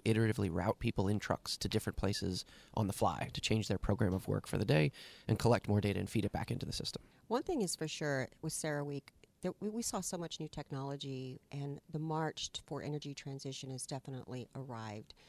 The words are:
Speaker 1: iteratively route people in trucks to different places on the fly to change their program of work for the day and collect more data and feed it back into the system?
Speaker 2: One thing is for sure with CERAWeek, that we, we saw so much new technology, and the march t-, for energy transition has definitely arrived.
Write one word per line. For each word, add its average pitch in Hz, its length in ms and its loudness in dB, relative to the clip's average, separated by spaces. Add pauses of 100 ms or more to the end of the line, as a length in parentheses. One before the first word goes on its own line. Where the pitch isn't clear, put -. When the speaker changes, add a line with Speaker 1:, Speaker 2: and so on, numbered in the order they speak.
Speaker 1:
iteratively 107 460 4
route 90 260 2
people 104 300 2
in 104 100 4
trucks - 400 -2
to - 100 -2
different 107 300 0
places 95 480 0 (300)
on 110 100 4
the 98 80 0
fly - 400 0
to - 80 -6
change 110 260 2
their 95 120 0
program 101 340 2
of 95 140 -2
work 101 180 0
for - 140 0
the 98 60 0
day 78 260 6 (360)
and 110 120 4
collect - 280 4
more 101 140 6
data 98 180 4
and 95 80 0
feed - 180 2
it 101 60 0
back - 200 -2
into - 160 -4
the - 60 -4
system? - 280 -4 (280)
Speaker 2:
One 240 120 2
thing 320 200 0
is 180 120 0
for 160 140 -2
sure 143 400 0 (140)
with 160 100 -4
CERAWeek, 147 520 -2 (380)
that 180 200 -2
we, 202 80 -2
we 226 120 -4
saw 208 200 -2
so 180 160 -4
much 165 240 -6
new 156 80 -6
technology, 139 880 -6 (120)
and 143 280 -6 (100)
the 160 100 -4
march 160 520 -2
t-, - 140 -6
for 143 180 -6
energy 143 300 -4
transition 135 580 -8
has 127 140 -6
definitely 127 680 -8
arrived. 113 580 -8 (160)